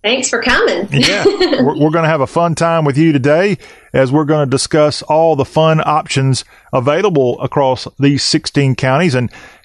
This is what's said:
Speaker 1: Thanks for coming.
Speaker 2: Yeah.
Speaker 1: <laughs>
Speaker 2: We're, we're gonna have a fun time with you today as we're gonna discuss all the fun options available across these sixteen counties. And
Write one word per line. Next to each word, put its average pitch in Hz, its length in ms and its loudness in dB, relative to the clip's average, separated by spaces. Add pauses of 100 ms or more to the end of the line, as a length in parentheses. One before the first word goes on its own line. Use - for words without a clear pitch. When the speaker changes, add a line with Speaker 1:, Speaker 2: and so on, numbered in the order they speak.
Speaker 1:
Thanks 240 260 -2
for - 120 -4
coming. 240 500 0
Speaker 2:
Yeah. 190 340 0
Speaker 1:
<laughs> 403 120 2 (240)
Speaker 2:
We're, 147 160 0
we're 151 120 2
gonna 165 180 0
have 156 140 0
a 127 60 -2
fun 165 280 -2
time 165 300 0
with 139 120 0
you 160 140 4
today 151 460 2 (360)
as 135 180 2
we're 151 140 2
gonna 151 200 0
discuss 143 560 0
all 160 340 0
the 135 80 -2
fun 160 400 0
options 135 640 -2 (260)
available 143 720 0
across 131 460 -2 (120)
these 139 240 2
sixteen 139 520 -2
counties. 135 400 0
And 120 140 -2 (360)